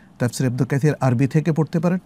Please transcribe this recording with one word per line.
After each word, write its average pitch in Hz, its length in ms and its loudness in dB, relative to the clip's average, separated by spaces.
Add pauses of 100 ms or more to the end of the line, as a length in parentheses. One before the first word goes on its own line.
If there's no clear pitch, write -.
(200)
তাফসীর 127 280 -2
ইবনু 127 180 0
কাসির 143 360 0
আরবি 131 260 2
থেকে 160 240 0
পড়তে 156 280 0
পারেন, 175 260 0